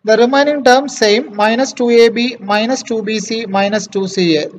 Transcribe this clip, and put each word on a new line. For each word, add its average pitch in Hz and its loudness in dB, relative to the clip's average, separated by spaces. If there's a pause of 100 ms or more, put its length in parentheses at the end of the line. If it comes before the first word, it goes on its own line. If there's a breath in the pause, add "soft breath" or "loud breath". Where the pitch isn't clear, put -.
The 214 2
remaining 277 2
term 254 4
same, 226 0
minus 226 0
two 240 -2
A 233 6
B 233 -4
minus 214 -2
two 226 -6
B 214 -4
C 226 -8
minus 202 -2
two 196 -6
C 175 0
A 151 -2 (140)